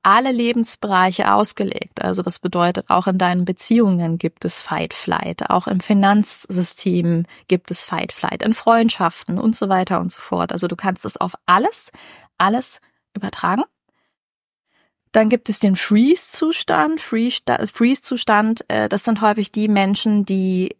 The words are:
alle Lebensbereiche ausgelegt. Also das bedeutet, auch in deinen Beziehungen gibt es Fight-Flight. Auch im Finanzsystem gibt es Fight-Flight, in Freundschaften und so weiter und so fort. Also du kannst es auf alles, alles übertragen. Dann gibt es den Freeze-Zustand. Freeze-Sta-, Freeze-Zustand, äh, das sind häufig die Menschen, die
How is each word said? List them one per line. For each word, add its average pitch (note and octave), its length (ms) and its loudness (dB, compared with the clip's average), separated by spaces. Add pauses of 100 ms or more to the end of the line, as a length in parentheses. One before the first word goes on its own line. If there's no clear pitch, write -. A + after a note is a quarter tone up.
alle A#3+ 280 4
Lebensbereiche A3+ 1000 0
ausgelegt. - 680 -2
Also F#3 220 -2
das F3+ 160 -6
bedeutet, F3+ 500 -2
auch F#3 180 2
in F#3 100 2
deinen F3+ 260 0
Beziehungen F3+ 720 2
gibt - 280 -6
es - 160 -6
Fight-Flight. - 880 -4
Auch - 180 2
im F#3+ 140 -2
Finanzsystem F3+ 1400 0 (220)
gibt F3+ 240 0
es - 120 -6
Fight-Flight, - 580 -6
in A3 120 2
Freundschaften A3+ 840 0
und A3+ 180 0
so G3+ 140 -2
weiter F#3 300 0
und F3+ 120 -4
so - 100 -14
fort. F3 300 -4
Also F3+ 160 -4
du F3 100 -6
kannst F#3+ 260 -4
es G#3 140 -8
auf - 160 -4 (120)
alles, A#3+ 460 0 (460)
alles G#3+ 420 -2 (340)
übertragen. G3+ 500 -4 (1500)
Dann A3 160 4
gibt A#3+ 220 0
es G3+ 100 -4
den G3 160 2
Freeze-Zustand. D#4 1300 2
Freeze-Sta-, - 640 -2
Freeze-Zustand, A3+ 1040 0
äh, - 200 0
das G3 160 -2
sind G#3+ 180 0
häufig G#3+ 300 0
die G#3+ 160 -2
Menschen, G3+ 560 2
die F#3 560 -2